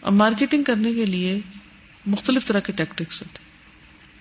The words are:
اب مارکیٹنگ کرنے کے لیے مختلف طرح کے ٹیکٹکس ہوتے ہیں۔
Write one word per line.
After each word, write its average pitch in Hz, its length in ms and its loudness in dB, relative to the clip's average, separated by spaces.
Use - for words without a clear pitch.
اب 202 100 0
مارکیٹنگ 226 500 4
کرنے 233 320 0
کے 226 120 0
لیے 185 340 -2
مختلف 247 380 0
طرح 202 160 0
کے 196 120 -8
ٹیکٹکس 165 500 -6
ہوتے - 160 -18
ہیں۔ - 80 -20